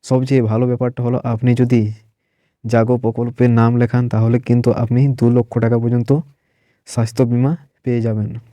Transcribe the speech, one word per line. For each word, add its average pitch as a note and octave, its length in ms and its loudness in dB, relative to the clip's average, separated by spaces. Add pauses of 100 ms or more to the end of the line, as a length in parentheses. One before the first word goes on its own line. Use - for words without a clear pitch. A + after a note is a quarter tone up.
সবচেয়ে C3 380 0
ভালো A2+ 260 0
ব্যাপারটা B2 360 -4
হলো A#2+ 200 -2
আপনি A#2+ 320 0
যদি B2 260 2 (840)
জাগো A#2 320 0
প্রকল্পে A#2+ 500 -2
নাম A#2 280 4
লেখান A#2+ 340 0
তাহলে A#2 300 0
কিন্তু A#2+ 320 0
আপনি A#2+ 360 0
দু B2 220 0
লক্ষ A#2+ 300 0
টাকা A#2 200 0
পর্যন্ত A#2 320 -2 (760)
স্বাস্থ্য - 380 -2
বীমা B2 340 0 (260)
পেয়ে A#2+ 180 -2
যাবেন। G#2+ 280 -4 (240)